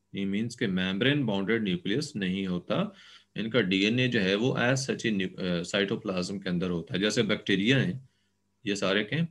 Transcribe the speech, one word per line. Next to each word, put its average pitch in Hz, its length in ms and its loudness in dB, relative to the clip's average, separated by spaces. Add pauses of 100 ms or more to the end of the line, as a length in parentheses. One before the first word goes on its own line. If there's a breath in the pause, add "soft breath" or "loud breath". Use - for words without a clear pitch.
(160)
ये 98 100 -4
मीन्स 104 300 -4
के 120 120 -2
मेम्ब्रेन 98 580 0
बाउंडेड 104 380 0
न्यूक्लियस 101 520 -2
नहीं 95 320 -2
होता। 123 460 -2 (440 loud breath)
इनका 113 240 0
डीएनए 104 460 2
जो 120 120 0
है, 95 160 2
वो 117 240 2
as 131 300 2
such 110 160 -2
in, 104 160 0
अ, 92 420 -2
साइटोप्लाज्म 98 760 -2
के 92 100 -6
अंदर 90 200 0
होता 85 240 -4
है। 92 60 0
जैसे 107 240 2
बैक्टीरिया 104 540 2
हैं, 104 320 -2 (560)
ये 101 100 0
सारे 98 280 2
के 120 120 -6 (160)